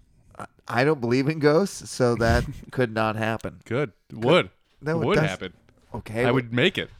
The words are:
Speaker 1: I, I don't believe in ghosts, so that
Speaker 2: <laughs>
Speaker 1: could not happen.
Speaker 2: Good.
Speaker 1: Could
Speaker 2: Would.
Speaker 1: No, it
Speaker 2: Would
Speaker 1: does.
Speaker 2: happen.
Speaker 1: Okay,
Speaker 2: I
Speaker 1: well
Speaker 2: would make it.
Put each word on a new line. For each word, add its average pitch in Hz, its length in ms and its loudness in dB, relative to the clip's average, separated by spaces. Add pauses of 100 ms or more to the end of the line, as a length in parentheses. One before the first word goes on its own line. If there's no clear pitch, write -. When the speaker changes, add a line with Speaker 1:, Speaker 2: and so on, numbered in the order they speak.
(380)
Speaker 1:
I, - 80 -14 (200)
I 117 180 0
don't 147 160 2
believe 127 280 2
in 160 100 -2
ghosts, 151 520 2
so 120 260 2
that 117 280 4 (140)
Speaker 2:
<laughs> - 140 -16
Speaker 1:
could 123 200 0
not 110 240 -2
happen. 110 480 -6
Speaker 2:
Good. 123 280 -4 (180)
Speaker 1:
Could 113 140 -10
Speaker 2:
Would. 135 260 2 (300)
Speaker 1:
No, 160 200 -4
it 151 60 -2
Speaker 2:
Would - 100 0
Speaker 1:
does. 151 140 2
Speaker 2:
happen. 92 220 -8 (420)
Speaker 1:
Okay, 110 280 -6
Speaker 2:
I - 40 2
Speaker 1:
well 120 80 4
Speaker 2:
would 123 200 0
make 151 240 0
it. 85 100 -6 (120)